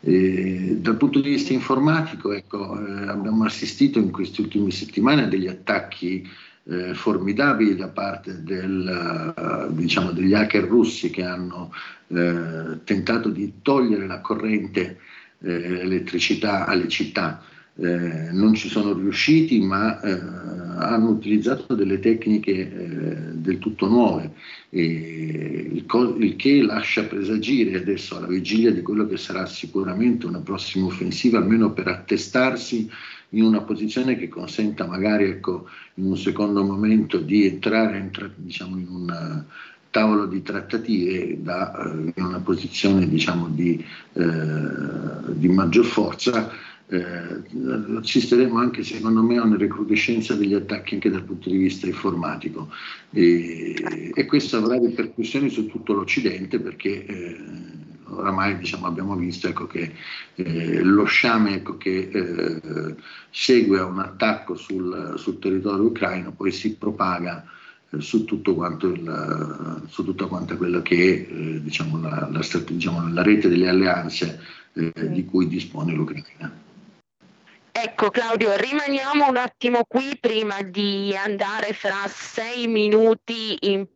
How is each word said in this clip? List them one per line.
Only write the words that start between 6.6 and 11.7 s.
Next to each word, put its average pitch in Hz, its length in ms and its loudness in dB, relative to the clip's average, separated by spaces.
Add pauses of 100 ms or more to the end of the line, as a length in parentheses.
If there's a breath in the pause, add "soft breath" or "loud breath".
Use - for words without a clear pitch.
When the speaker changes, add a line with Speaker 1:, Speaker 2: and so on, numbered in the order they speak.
Speaker 1:
eh, 90 260 -6
formidabili 104 840 2
da 92 120 -6
parte 95 560 -8
del, 90 920 -4
eh, - 380 -4
diciamo, 87 380 0
degli 95 240 4
hacker 104 300 4
russi 90 440 4
che 92 140 -4
hanno, 90 500 -8 (340 loud breath)